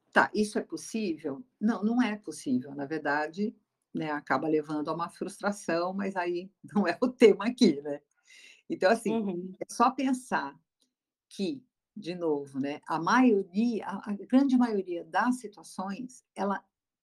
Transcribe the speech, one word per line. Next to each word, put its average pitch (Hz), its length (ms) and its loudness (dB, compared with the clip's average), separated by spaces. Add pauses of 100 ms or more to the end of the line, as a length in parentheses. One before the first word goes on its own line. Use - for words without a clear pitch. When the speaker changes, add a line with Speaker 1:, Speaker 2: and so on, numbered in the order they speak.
(120)
Speaker 1:
tá, - 220 4
isso 208 260 0
é - 20 -2
possível? 156 840 -6 (140)
Não, 208 240 0
não 240 180 2
é 214 160 0
possível, 139 580 -4
na 143 100 -6
verdade, 151 720 -2 (380)
né, 160 180 -4
acaba 147 360 -2
levando 151 420 0
a 160 40 0
uma 170 160 -4
frustração, 185 840 -4
mas 196 220 -4
aí 175 360 -4 (120)
<laughs> - 120 -8
não 196 120 2
é 170 140 0
o 254 80 2
tema 202 380 6
aqui, 170 340 2
né. 147 200 -8 (680)
Então 185 220 2
assim, 220 240 0
Speaker 2:
Uhum. 190 460 -6
Speaker 1:
é - 120 -10
só 247 180 4
pensar 254 680 -4 (680)
que, 160 340 -6 (320)
de 175 200 -10
novo, 143 440 -2
né, 143 280 -4
a 160 120 -2
maioria, 208 880 4
a, 196 240 -8
a 202 40 -4
grande 254 420 4
maioria 185 480 0
das 214 340 0
situações, - 840 -12 (100)
ela 196 280 -4 (400)